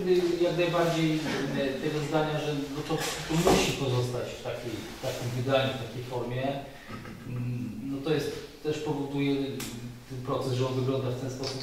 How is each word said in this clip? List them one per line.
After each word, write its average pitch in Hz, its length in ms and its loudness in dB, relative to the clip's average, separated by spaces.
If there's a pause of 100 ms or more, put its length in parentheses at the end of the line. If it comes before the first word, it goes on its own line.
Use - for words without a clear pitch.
y, 175 360 6
jak 165 140 2
najbardziej, 165 580 4
y, 151 40 2 (640)
tego 151 160 0 (100)
zdania, 151 360 2
że 147 80 0 (220)
no 151 120 -4
to, 165 60 -2 (340)
to 170 240 4
musi - 200 6
pozostać 123 560 0 (120)
w - 40 -12
takiej, - 280 -6 (280)
w - 20 -12
takim 123 360 -4
wydaniu, 131 360 4
w - 140 -6
takiej 127 160 -8
formie. 123 400 -4 (840)
Mm, 123 520 -4 (120)
no 139 120 -2
to 156 100 2
jest, - 180 0 (320)
też 151 160 0
powoduje, 139 520 0
y, 135 260 0 (520)
ten 123 160 -8
proces, - 280 0
że 127 140 2
on 131 60 0
wygląda 127 380 2
w - 100 -2
ten 127 100 -4
sposób, - 320 -4